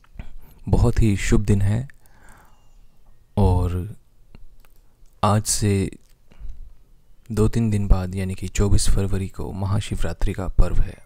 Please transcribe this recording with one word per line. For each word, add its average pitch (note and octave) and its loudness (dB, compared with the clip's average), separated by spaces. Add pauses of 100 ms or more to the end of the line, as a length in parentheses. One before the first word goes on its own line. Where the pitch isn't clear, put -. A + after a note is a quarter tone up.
(680)
बहुत G2+ 0
ही G#2+ 2
शुभ A2 0
दिन G2+ 0
है। A2 -2 (1500)
और F2+ 0 (1300)
आज G#2 2
से G2 -2 (1400)
दो G#2+ 2
तीन A#2 -2
दिन G2+ 4
बाद, F#2+ 6
यानी F#2+ -6
कि F#2+ -8
चौबीस G2 4
फरवरी F#2+ 0
को - -10
महाशिवरात्रि G2 -2
का F2+ -6
पर्व - 4
है। - 0